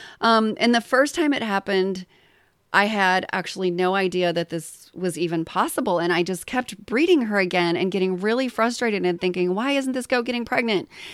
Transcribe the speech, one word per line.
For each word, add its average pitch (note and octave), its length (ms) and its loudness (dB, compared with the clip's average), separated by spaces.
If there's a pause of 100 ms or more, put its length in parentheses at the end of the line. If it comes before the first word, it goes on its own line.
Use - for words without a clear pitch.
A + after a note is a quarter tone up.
(200)
Um, A3 380 4
and A#3+ 160 4
the A#3 60 4
first C4+ 340 2
time D4+ 180 2
it B3+ 100 -2
happened, G3 640 -2 (680)
I G3 120 6
had F#3+ 480 2
actually F#3 380 -2
no F3+ 240 0
idea F3+ 380 0
that E3+ 180 -2
this - 440 -10
was F3 240 -4
even E3 260 -2
possible. G#3 540 -2
And F3 140 0
I E3+ 100 2
just F3+ 240 -4
kept - 380 -6
breeding D#4 380 2
her G#3+ 160 0
again F3+ 380 2
and F#3 140 0
getting F#3 280 0
really A#3 300 0
frustrated A#3 560 0
and F3+ 160 0
thinking, F3+ 340 0
"Why B3 180 -2
isn't C4+ 200 0
this B3+ 140 -4
goat B3 200 0
getting A#3+ 180 -2
pregnant?" A#3 440 0 (260)